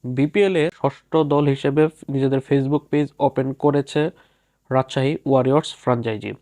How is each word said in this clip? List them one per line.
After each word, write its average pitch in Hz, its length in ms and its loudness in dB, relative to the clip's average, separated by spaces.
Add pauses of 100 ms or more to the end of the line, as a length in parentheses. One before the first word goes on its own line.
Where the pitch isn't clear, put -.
বিপিএল 156 520 0
এ 151 80 2 (100)
ষষ্ঠ - 420 -6
দল 147 300 2
হিসেবে 139 360 0 (260)
নিজেদের 135 400 0
Facebook 139 420 0
পেজ 147 160 0 (120)
ওপেন 139 340 0
করেছে 143 500 0 (680)
রাজশাহী 131 420 0 (140)
ওয়ারিয়র্স 135 480 2
ফ্র্যাঞ্চাইজি। 117 560 -4 (120)